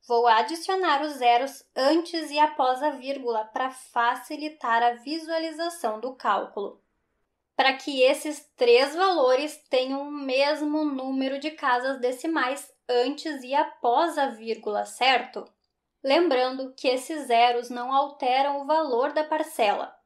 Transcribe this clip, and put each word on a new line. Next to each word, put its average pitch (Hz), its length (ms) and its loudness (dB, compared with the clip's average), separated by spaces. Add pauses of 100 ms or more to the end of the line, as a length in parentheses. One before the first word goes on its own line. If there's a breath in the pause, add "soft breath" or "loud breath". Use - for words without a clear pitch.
Vou 240 200 4
adicionar 320 720 2
os 302 120 -6
zeros 247 500 2 (120)
antes 311 540 0
e 294 80 -4
após 269 460 2
a 302 80 0
vírgula 247 540 -6
para 262 260 -6
facilitar 254 1120 -2
a 240 100 2
visualização 320 1040 -6
do 254 160 -10
cálculo. - 640 -4 (760)
Para 262 220 2
que 269 240 -2
esses 294 560 0
três 254 380 6
valores 302 600 2 (140)
tenham 269 320 0
o 294 100 -10
mesmo 294 720 0
número 269 560 -4
de 302 120 -6
casas 262 500 -2
decimais 262 720 -4 (160)
antes 262 540 -2
e 254 120 -4
após 302 640 0
a 277 100 0
vírgula, 220 580 -4
certo? 240 600 0 (580)
Lembrando 269 680 2
que - 140 -4
esses 262 400 -4
zeros 240 420 4
não 247 240 -6
alteram 277 680 0
o 277 40 -10
valor 294 480 0
da 311 100 0
parcela. 311 720 -2 (100)